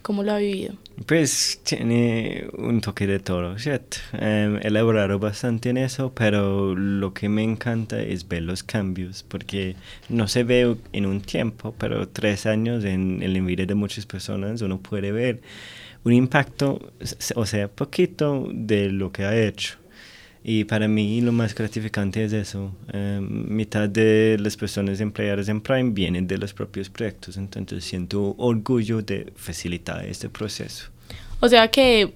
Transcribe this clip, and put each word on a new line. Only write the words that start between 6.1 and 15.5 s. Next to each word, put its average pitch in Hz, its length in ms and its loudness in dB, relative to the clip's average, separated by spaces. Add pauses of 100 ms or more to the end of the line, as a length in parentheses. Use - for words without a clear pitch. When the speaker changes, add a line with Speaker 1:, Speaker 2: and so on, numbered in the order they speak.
Speaker 2:
pero 98 600 2
lo 98 380 0
que 104 160 -2
me 107 140 2
encanta 110 580 -2
es 95 260 -6
ver 85 140 -4
los 90 220 -6
cambios, 92 640 -4
porque 95 480 -6 (340)
no 117 180 2
se 123 160 2
ve 120 320 4 (160)
en 104 140 0
un 98 160 0
tiempo, - 560 -4
pero 104 320 -2
tres 104 380 0
años 110 360 0
en 92 380 0
el 92 160 0
envío 92 300 0
de 101 80 0
muchas 101 320 -2
personas, 104 560 -6
uno 95 160 -2
puede 98 320 -4
ver 117 300 0 (640)